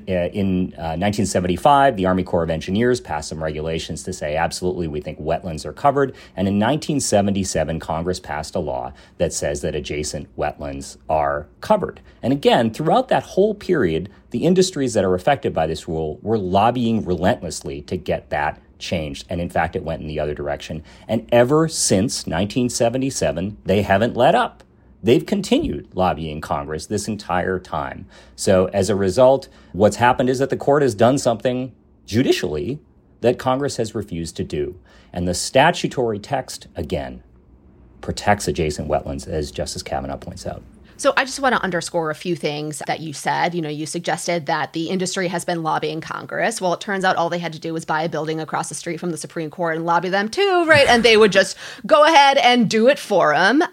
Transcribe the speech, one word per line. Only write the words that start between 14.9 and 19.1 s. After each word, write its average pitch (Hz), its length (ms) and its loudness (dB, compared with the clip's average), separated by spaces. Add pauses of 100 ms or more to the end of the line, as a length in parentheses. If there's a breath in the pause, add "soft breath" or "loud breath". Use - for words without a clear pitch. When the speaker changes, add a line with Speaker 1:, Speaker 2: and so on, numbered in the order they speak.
Speaker 1:
that 98 100 2
are 92 120 2
affected 135 360 0
by 80 140 0
this 80 220 -6
rule 78 340 -4
were 110 160 -2
lobbying 110 680 2
relentlessly 87 800 -2
to 92 140 -6
get 80 320 -6
that 76 320 -4 (160)
changed. 76 540 -8